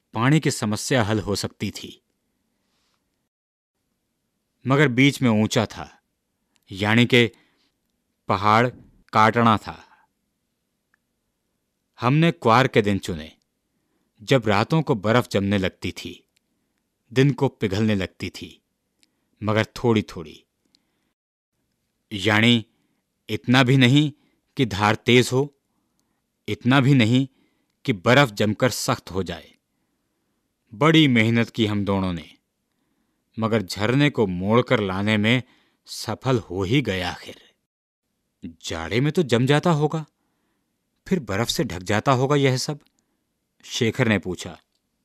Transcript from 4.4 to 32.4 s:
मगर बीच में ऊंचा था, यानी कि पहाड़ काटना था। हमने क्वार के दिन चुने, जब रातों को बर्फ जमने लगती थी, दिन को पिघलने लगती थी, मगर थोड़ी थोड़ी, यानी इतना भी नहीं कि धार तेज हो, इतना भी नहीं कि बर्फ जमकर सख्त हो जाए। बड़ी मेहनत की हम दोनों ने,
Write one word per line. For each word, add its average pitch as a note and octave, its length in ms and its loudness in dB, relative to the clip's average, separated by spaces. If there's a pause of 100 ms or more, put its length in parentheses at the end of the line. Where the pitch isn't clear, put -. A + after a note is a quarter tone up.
मगर C#3 220 2
बीच C3 340 2
में B2 80 2
ऊंचा G#2+ 360 0
था, - 360 -18 (680)
यानी G#2+ 360 2
कि A#2+ 200 4 (1040)
पहाड़ G#2+ 400 2 (440)
काटना A2+ 440 4
था। - 520 -14 (1900)
हमने D#3 320 2
क्वार B2 360 2
के A#2+ 140 2
दिन G2+ 160 0
चुने, D#2 380 -10 (840)
जब A#2+ 260 0
रातों A2+ 340 0
को B2+ 120 -2
बर्फ A2 340 0
जमने G2 300 -2
लगती F#2 340 -4
थी, - 360 -16 (840)
दिन C3 200 2
को C3 160 -2
पिघलने G#2+ 460 -2
लगती F#2 360 -6
थी, - 320 -18 (800)
मगर G#2+ 220 0
थोड़ी A2 380 0
थोड़ी, - 400 -16 (1700)
यानी G#2+ 540 2 (640)
इतना B2 340 2
भी C3+ 140 4
नहीं C#3 360 4 (440)
कि C3+ 100 0
धार G#2 280 0
तेज A#2 380 2
हो, C#3 220 -2 (920)
इतना B2 320 0
भी C#3+ 140 4
नहीं B2+ 340 2 (560)
कि C3+ 80 -2
बर्फ B2 380 2
जमकर G#2+ 400 -2
सख्त - 400 -6
हो F#2 120 -6
जाए। E2 320 -12 (1200)
बड़ी D#3 340 4
मेहनत A#2 420 2
की A2+ 160 -2
हम G#2 180 -4
दोनों F#2+ 280 -2
ने, D#2+ 240 -12 (1000)